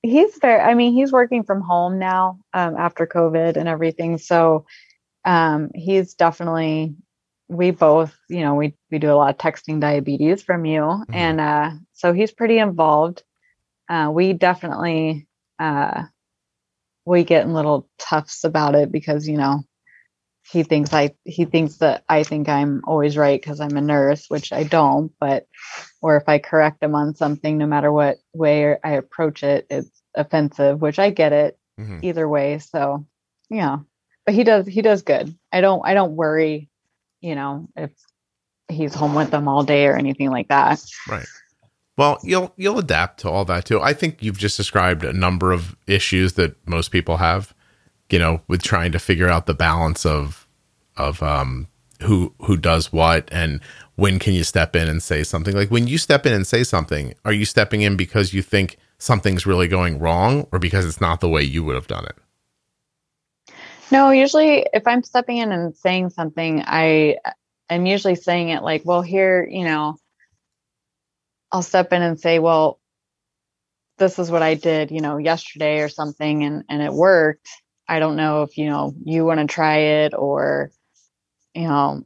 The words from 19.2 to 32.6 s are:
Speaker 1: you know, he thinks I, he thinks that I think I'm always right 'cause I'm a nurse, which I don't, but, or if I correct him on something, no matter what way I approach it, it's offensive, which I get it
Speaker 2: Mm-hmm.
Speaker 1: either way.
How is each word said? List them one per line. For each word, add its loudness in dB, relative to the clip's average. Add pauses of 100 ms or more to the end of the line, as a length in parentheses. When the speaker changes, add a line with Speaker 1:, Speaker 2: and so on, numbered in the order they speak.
Speaker 1:
you -2
know, 0 (880)
he 0
thinks 0
I, 2 (100)
he -4
thinks 0
that 0
I 2
think -4
I'm 0
always 0
right 2
'cause -12
I'm -4
a -2
nurse, 0
which -8
I -4
don't, 0
but, -2 (540)
or 2
if 0
I 4
correct 0
him -2
on -2
something, -2
no 0
matter 0
what 2 (160)
way 2
I -4
approach -4
it, 0
it's -8 (240)
offensive, 0
which -2
I 4
get 2
it 0 (200)
Speaker 2:
Mm-hmm. -12
Speaker 1:
either -2
way. -2